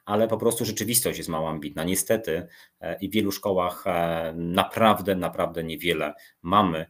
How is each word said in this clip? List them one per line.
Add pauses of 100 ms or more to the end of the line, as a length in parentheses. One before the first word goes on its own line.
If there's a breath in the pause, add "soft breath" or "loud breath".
ale
po
prostu
rzeczywistość
jest
mało
ambitna.
Niestety, (340 loud breath)
e,
i
w
wielu
szkołach,
e,
naprawdę,
naprawdę
niewiele (280 loud breath)
mamy